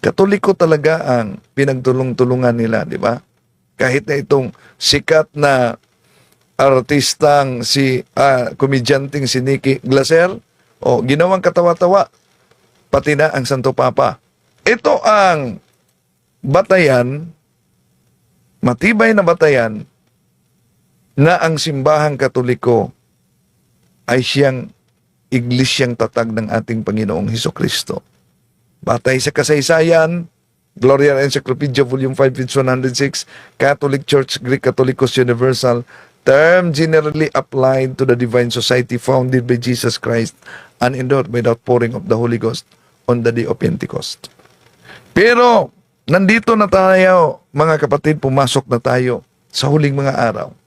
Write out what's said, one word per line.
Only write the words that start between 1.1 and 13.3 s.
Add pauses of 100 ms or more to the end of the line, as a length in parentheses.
pinagtulong-tulungan
nila,
di
ba? (560)
Kahit
na
itong (240)
sikat
na (840)
artistang
si,
ah,
komedyanteng
si
Nikki
Glaser, (540)
o
ginawang
katawa-tawa, (880)
pati
na